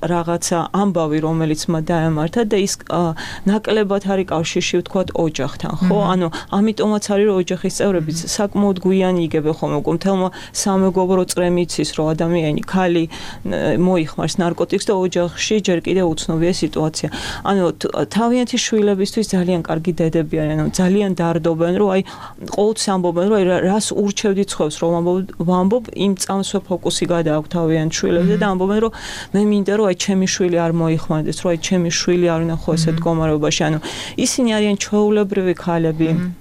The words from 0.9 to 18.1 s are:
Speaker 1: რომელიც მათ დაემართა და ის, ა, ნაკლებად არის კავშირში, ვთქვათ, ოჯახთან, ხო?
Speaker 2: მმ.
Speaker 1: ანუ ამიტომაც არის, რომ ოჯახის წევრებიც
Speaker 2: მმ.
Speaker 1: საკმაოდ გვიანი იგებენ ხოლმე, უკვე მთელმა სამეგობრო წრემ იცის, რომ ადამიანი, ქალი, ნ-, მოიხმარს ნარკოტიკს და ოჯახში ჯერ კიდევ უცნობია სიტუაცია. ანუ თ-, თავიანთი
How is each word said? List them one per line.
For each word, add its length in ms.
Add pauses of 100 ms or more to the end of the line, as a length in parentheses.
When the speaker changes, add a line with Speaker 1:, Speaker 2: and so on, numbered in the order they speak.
Speaker 1:
რომელიც 440
მათ 220
დაემართა 560
და 160
ის, 220
ა, 340 (260)
ნაკლებად 640
არის 240
კავშირში, 500
ვთქვათ, 340
ოჯახთან, 640
ხო? 200
Speaker 2:
მმ. 80
Speaker 1:
ანუ 240 (220)
ამიტომაც 560
არის, 220
რომ 100
ოჯახის 380
წევრებიც 440
Speaker 2:
მმ. 100
Speaker 1:
საკმაოდ 500
გვიანი 440
იგებენ 320
ხოლმე, 220
უკვე 180
მთელმა 340 (200)
სამეგობრო 720
წრემ 340
იცის, 340
რომ 160
ადამიანი, 560
ქალი, 420
ნ-, 760
მოიხმარს 560
ნარკოტიკს 520
და 80
ოჯახში 640
ჯერ 200
კიდევ 280
უცნობია 460
სიტუაცია. 560 (320)
ანუ 280
თ-, 220 (140)
თავიანთი 540